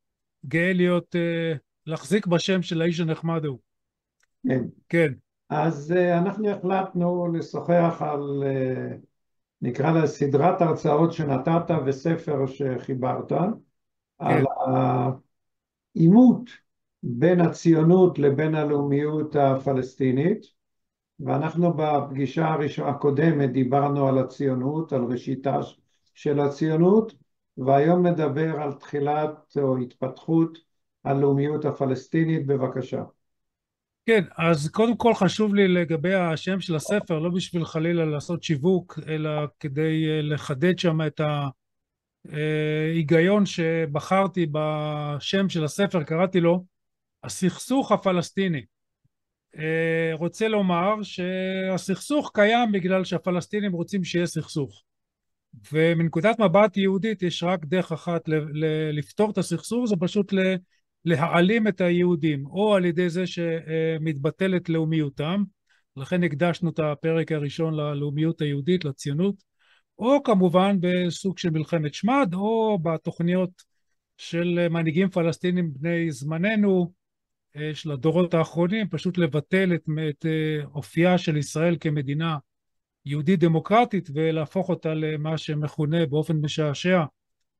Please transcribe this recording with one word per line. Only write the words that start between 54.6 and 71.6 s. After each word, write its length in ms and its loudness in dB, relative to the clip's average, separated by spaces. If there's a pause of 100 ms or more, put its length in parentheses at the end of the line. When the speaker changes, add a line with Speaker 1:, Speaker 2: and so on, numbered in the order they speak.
Speaker 1:
ומנקודת 680 2
מבט 380 4
יהודית 460 0
יש 200 -2
רק 220 -2
דרך 260 -2
אחת 360 -4
ל-, 80 0
ל-, 560 -2
לפתור 400 -2
את 60 -6
הסכסוך, 500 -2
זה 120 2
פשוט 340 -2
ל-, 220 2 (500)
להעלים 640 2
את 140 0
היהודים, 640 2
או 300 2
על 100 2
ידי 240 0
זה 180 -4
שמתבטלת 1400 -2
לאומיותם, 720 -2 (540)
לכן 260 -2
הקדשנו 460 0
את 100 -6
הפרק 520 -2
הראשון 420 -4
ללאומיות 680 -2
היהודית, 440 -2
לציונות, 500 -4 (640)
או 240 2
כמובן 560 4
בסוג 580 -2
של 120 -2
מלחמת 440 -2